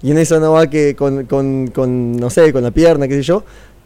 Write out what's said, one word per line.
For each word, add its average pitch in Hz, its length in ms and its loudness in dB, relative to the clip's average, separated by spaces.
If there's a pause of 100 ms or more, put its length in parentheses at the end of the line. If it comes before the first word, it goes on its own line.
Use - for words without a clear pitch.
y 127 80 -4
en 151 80 2
eso 160 220 2
no 156 140 2
va 160 140 4
que 143 280 0
con, 139 320 -2
con, 135 400 -2
con, 123 500 -4
no 120 140 -4
sé, 160 200 4
con 131 120 0
la 120 80 -2
pierna, 156 360 2
qué 131 60 -4
sé 143 80 -2
yo, 170 220 -2 (420)